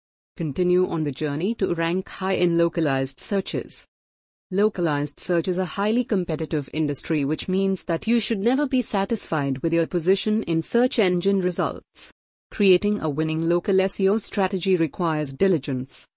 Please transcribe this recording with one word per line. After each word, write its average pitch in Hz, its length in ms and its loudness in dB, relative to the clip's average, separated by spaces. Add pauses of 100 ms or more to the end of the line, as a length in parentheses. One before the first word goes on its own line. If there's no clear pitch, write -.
(360)
Continue 180 520 2
on 160 160 -2
the 147 80 -2
journey 156 420 -2
to 175 220 -2
rank 170 320 -2
high 190 240 -4
in 170 260 2
localized 151 600 0
searches. - 640 -4 (640)
Localized 175 720 0
search 170 260 0
is 180 120 -2
a 185 80 -2 (100)
highly 220 280 2
competitive 160 680 -2
industry, 151 500 -2
which 151 280 -2
means 190 340 0
that 165 220 -2
you 233 120 4
should 208 200 -2
never 254 280 2
be 254 140 0
satisfied 160 800 -2
with 165 160 0
your 165 120 2
position 196 580 0
in 165 180 0
search 247 360 2
engine 185 440 2
results. - 680 -4 (400)
Creating 202 520 4
a 151 80 0
winning 160 360 -2
local 175 320 2
S 190 220 0
E 190 80 4
O 208 80 2
strategy 190 580 0
requires 156 600 0
diligence, 139 720 -2 (100)